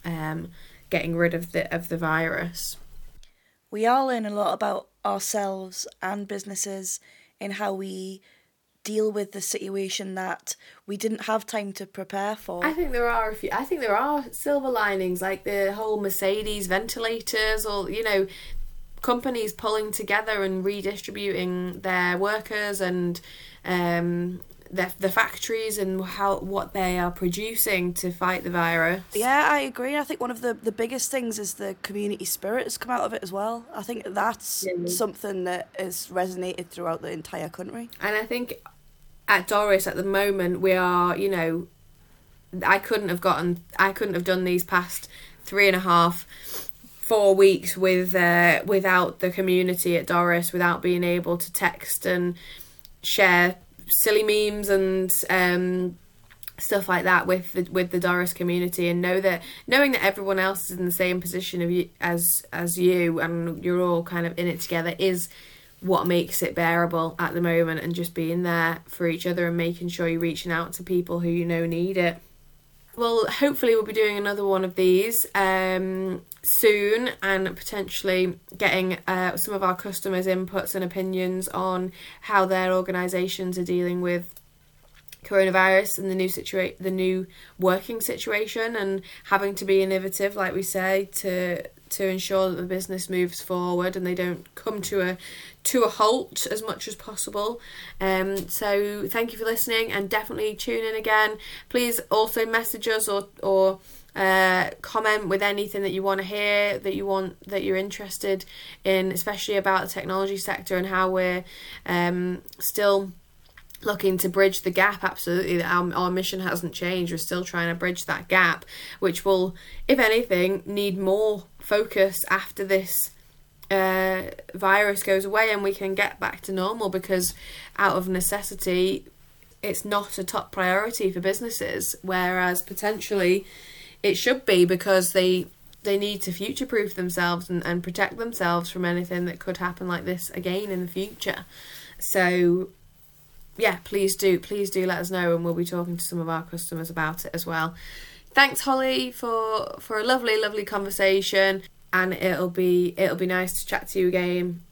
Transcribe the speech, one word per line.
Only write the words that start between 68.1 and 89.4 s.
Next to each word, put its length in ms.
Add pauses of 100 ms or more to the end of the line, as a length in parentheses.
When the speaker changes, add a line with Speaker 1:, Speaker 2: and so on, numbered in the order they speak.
Speaker 1:
being 300
there 420
for 220
each 180
other 220
and 100
making 300
sure 200
you're 120
reaching 320
out 220
to 100
people 380
who 80
you 160
know 200
need 320
it. 220 (760)
Well, 300
hopefully 480
we'll 100
be 100
doing 240
another 280
one 180
of 120
these, 580
um, 880 (220)
soon, 640 (140)
and 320
potentially 840 (180)
getting, 520
uh, 300
some 180
of 80
our 120
customers' 520
inputs 480
and 80
opinions 640
on 440 (300)
how 240
their 260
organisations 840
are 60
dealing 380
with 340 (880)
coronavirus 760
and 100
the 60
new 120
situa-, 520
the 120
new 360 (320)
working 420
situation, 720
and 280 (220)
having 300